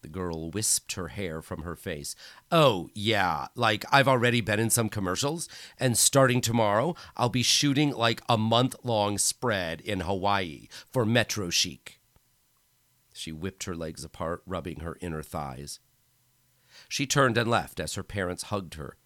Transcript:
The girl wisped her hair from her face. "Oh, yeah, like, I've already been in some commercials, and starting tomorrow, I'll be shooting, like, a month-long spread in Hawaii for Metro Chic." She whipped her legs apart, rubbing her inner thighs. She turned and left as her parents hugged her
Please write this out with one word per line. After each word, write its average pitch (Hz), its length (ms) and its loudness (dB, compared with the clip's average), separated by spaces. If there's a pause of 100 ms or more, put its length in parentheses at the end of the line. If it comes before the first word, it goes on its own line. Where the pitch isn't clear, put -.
The - 100 -16
girl 82 400 -6
wisped - 420 -2
her 90 160 -8
hair 82 320 -6
from 80 220 -10
her 85 120 -8
face. 78 400 -8 (380)
"Oh, 127 420 4
yeah, 98 600 0
like, 110 360 0
I've 139 160 6
already 120 360 4
been 104 180 0
in 113 80 2
some 110 220 2
commercials, 110 580 -2 (300)
and 127 180 2
starting 127 460 6
tomorrow, 117 520 4 (220)
I'll 120 140 2
be 123 120 0
shooting, 143 480 4
like, 117 380 0
a 120 80 4
month-long 113 800 2
spread 92 640 -2
in 98 200 -4
Hawaii 90 680 -2 (240)
for 120 140 0
Metro 110 420 0
Chic." - 540 -4 (1120)
She - 180 -12
whipped 82 320 -10
her 92 100 -6
legs 82 300 -10
apart, 82 400 -8
rubbing 82 360 -8
her 82 200 -8
inner 80 220 -6
thighs. 71 580 -10 (1040)
She - 200 -4
turned 131 320 4
and 117 120 2
left 92 300 -2
as 80 140 -6
her 98 80 -8
parents 90 420 -4
hugged 98 300 -6
her 76 300 -12